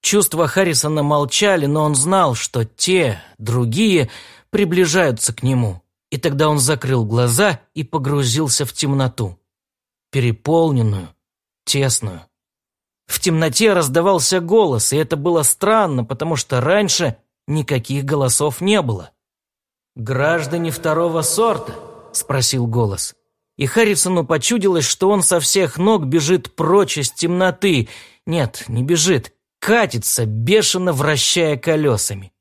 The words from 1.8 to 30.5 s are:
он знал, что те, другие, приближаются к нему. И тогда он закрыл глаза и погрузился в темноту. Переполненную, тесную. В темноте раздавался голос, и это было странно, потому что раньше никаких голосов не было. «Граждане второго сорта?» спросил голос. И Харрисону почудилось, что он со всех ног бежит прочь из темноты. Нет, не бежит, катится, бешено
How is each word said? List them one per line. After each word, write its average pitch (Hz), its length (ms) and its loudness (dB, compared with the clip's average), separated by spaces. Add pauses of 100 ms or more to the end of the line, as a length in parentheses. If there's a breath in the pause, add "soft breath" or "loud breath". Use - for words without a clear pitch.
он 151 120 0
знал, 160 400 2
что 117 300 -4
те, 151 560 0 (160 loud breath)
другие, 123 720 0 (400 loud breath)
приближаются 170 840 0
к - 100 -8
нему. 123 400 0 (260)
И 143 80 -6
тогда 151 320 0
он 151 100 2
закрыл 127 460 0
глаза 123 560 2 (120)
и 151 100 -6
погрузился 139 800 -2
в - 80 -10
темноту. 131 680 -2 (720)
Переполненную, 120 960 0 (560)
тесную. 110 640 -4 (800)
В - 120 -6
темноте 165 540 2
раздавался 170 680 2
голос, 170 520 2
и 143 40 0
это 156 180 0
было 160 280 0
странно, 185 600 0
потому 151 320 -4
что 123 240 -2
раньше 170 580 0 (300)
никаких 139 560 -4
голосов 143 580 0
не 196 200 2
было. 104 300 -6 (840)
«Граждане 151 720 -2
второго 165 540 -2
сорта?» 208 500 -2 (380)
спросил 131 560 -2
голос. 110 480 -2 (420)
И - 80 -2
Харрисону 185 600 2
почудилось, 175 600 0
что - 240 0
он 202 140 2
со 175 160 2
всех 156 380 -2
ног 185 280 2
бежит 156 500 0
прочь 165 440 2
из 131 120 -4
темноты. 175 760 0 (380 loud breath)
Нет, 156 400 -4
не 120 160 -2
бежит, 156 500 0 (260)
катится, 131 680 0
бешено 175 680 0